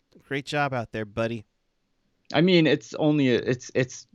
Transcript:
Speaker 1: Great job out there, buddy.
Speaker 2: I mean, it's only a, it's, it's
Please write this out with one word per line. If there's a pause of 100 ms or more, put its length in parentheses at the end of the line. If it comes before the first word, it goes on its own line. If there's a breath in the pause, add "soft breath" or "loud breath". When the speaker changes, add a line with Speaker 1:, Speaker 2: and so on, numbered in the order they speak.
(280)
Speaker 1:
Great
job
out
there,
buddy. (880)
Speaker 2:
I
mean,
it's
only
a,
it's,
it's